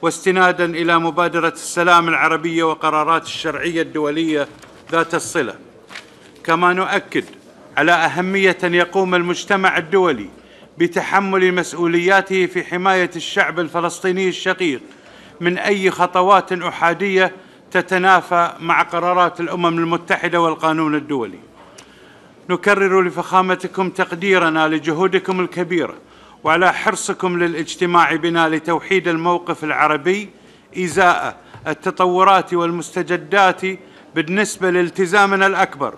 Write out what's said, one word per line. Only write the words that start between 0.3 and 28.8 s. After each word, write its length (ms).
إلى 340
مبادرة 480
السلام 600
العربية 560
وقرارات 600
الشرعية 560
الدولية 680
ذات 240
الصلة. 380
كما 300
نؤكد 520
على 140
أهمية 720
أن 100
يقوم 420
المجتمع 600
الدولي 520
بتحمل 800
مسؤولياته 920
في 180
حماية 520
الشعب 440
الفلسطيني 720
الشقيق 520
من 160
أي 340
خطوات 600
أحادية 800
تتنافى 880
مع 220
قرارات 580
الأمم 380
المتحدة 640
والقانون 540
الدولي. 440
نكرر 520
لفخامتكم 880
تقديرنا 800
لجهودكم 720
الكبيرة 540
وعلى 300
حرصكم 680
للاجتماع 760
بنا 340
لتوحيد 580